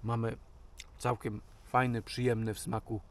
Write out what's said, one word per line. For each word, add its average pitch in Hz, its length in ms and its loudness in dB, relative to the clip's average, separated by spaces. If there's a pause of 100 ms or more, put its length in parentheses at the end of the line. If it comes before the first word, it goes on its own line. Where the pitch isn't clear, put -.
mamy 113 340 0 (600)
całkiem 113 440 -2 (240)
fajny, 123 360 4
przyjemny 113 520 2
w - 60 -6
smaku - 520 -4